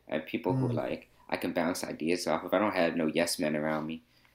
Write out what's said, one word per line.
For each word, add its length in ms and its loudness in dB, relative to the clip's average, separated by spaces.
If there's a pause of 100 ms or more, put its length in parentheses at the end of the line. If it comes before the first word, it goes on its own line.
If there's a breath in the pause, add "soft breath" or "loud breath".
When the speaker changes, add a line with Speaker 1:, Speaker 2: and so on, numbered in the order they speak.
(100)
Speaker 1:
I 40 -4
have 120 -4
people 280 -2
who, 140 2
Speaker 2:
Mm. 40 -2
Speaker 1:
like, 360 -4 (200)
I 80 -2
can 160 -2
bounce 320 0
ideas 420 0
off 180 2
of. 100 0
I 40 6
don't 160 2
have 220 2
no 100 2
yes 320 0
men 180 0
around 300 0
me. 160 -8 (320)